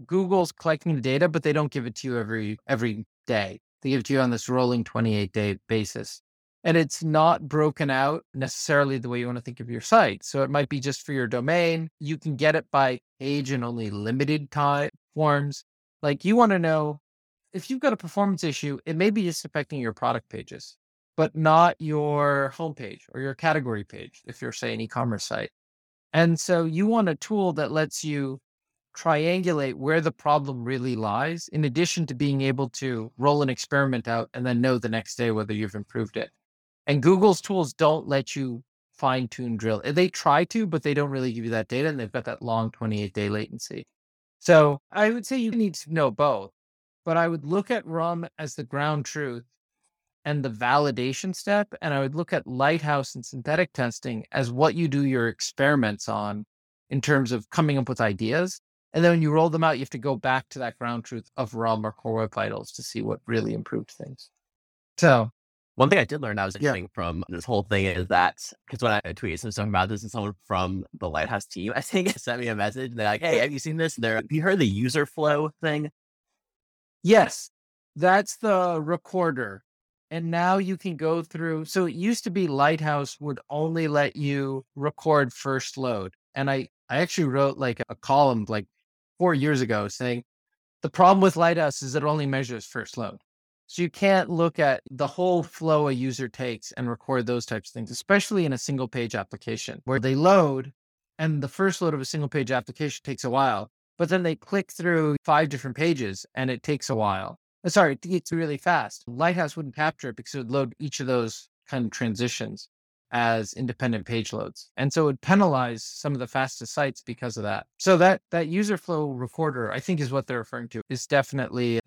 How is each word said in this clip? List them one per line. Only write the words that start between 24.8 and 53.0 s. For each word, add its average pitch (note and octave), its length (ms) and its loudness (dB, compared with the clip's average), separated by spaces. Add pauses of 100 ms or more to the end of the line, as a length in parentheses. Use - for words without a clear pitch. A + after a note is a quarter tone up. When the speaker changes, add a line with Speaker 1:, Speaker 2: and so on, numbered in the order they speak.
Speaker 1:
e-commerce A2+ 440 -4
site. G#2+ 260 -6 (600)
And E3 280 4
so E3+ 260 0
you E3 220 0
want A3 220 2
a D3+ 60 -2
tool G3 380 -2
that C#3+ 180 -4
lets D#3 320 -2
you C#3 360 -4 (580)
triangulate D#3+ 800 2
where D#3 260 0
the D#3 100 0
problem C#3 520 0
really B2+ 320 -2
lies, A#2+ 540 -2
in D#3 160 0
addition D#3+ 420 0
to C3+ 80 -8
being C#3 260 0
able C3+ 280 0
to A#2 480 -6
roll D3 240 4
an C3+ 80 2
experiment C3 580 0
out A#2 260 -2
and B2 120 -6
then A#2+ 160 2
know B2+ 160 4
the A#2 120 -4
next A2+ 260 -6
day A#2+ 160 0
whether G#2+ 220 -2
you've G#2+ 220 -4
improved G#2+ 420 -6
it. A2+ 140 -6 (540)
And C#3+ 160 2
Google's F#3 400 6
tools F3+ 320 -2
don't D3+ 340 2
let C#3 280 -2
you B2+ 280 -6 (280)
fine-tune B2+ 680 -2
drill. A2 280 -2
They E3+ 240 2
try D#3 360 2
to, A3 220 -2
but D#3+ 160 -4
they D3 100 0
don't D3 160 0
really B2+ 220 -2
give A2+ 140 -6
you A2+ 60 -4
that A2 160 -2
data, C3+ 200 -2
and D3 120 -4
they've G#2+ 120 -8
got - 140 -6
that - 160 -8
long A2+ 300 -2
twenty-eight G#2 420 -4
day G#2 160 -2
latency. - 560 -8 (540)
So D3+ 400 8 (120)
I G#3+ 180 2
would A#3 160 -2
say C4+ 120 -2
you A3+ 140 0
need G#3+ 240 0
to D#3 180 -8
know D3 180 4
both, G#2+ 400 0 (540)
but E3 120 0
I E3+ 100 4
would D#3+ 180 -4
look F#3+ 260 -2
at A3+ 140 -2
rum E3+ 420 -4 (100)
as D#3 180 -10
the D3+ 80 -10
ground C#3+ 420 -2
truth B2+ 380 -8 (840)
and D3 180 -2
the C3+ 60 -4
validation C3 840 0
step, G#3 460 0
and D3+ 120 -2
I C#3 80 0
would C3+ 140 -2
look E3+ 160 -4
at D#3+ 140 -2
Lighthouse C#3+ 680 0